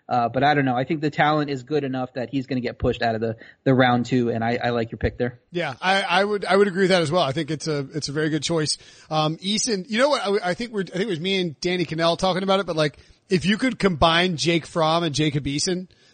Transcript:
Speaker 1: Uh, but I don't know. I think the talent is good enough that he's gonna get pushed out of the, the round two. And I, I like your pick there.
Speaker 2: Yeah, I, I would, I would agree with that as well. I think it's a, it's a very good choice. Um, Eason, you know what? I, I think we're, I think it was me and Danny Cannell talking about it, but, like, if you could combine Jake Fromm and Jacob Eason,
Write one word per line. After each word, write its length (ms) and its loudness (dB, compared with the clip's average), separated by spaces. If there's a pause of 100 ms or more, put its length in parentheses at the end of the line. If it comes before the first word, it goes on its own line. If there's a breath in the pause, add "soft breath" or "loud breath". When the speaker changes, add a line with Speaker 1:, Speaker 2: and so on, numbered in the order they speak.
Speaker 1:
Uh, 200 2
but 140 -2
I 120 6
don't 100 2
know. 100 0
I 80 0
think 180 -4
the 100 -2
talent 380 2
is 140 -6
good 220 -2
enough 300 -6
that 160 -6
he's 180 -4
gonna 140 -2
get 140 -6
pushed 260 -2
out 120 2
of 60 -4
the, 160 -2 (260 loud breath)
the 100 4
round 340 4
two. 240 2
And 120 -2
I, 180 0
I 100 -2
like 200 -2
your 80 -10
pick 180 -2
there. 220 -4 (140)
Speaker 2:
Yeah, 280 -4
I, 220 2
I 220 2
would, 200 -2
I 120 4
would 100 6
agree 180 2
with 60 4
that 120 4
as 100 -2
well. 100 4
I 80 0
think 220 -4
it's 160 -6
a, 260 -2
it's 140 -4
a 40 -8
very 180 -2
good 120 -2
choice. 360 -2 (320 loud breath)
Um, 260 0
Eason, 520 -2
you 100 -2
know 100 4
what? 180 0
I, 240 0
I 40 -2
think 180 -8
we're, 80 -4
I 60 -4
think 160 -4
it 60 -4
was 120 -4
me 200 -2
and 200 -6
Danny 240 -2
Cannell 320 0
talking 260 -2
about 160 2
it, 80 -4
but, 80 -4
like, 240 -2 (300 soft breath)
if 160 2
you 140 2
could 200 -2
combine 600 2
Jake 280 0
Fromm 380 0
and 100 -2
Jacob 300 0
Eason, 420 -4 (280 soft breath)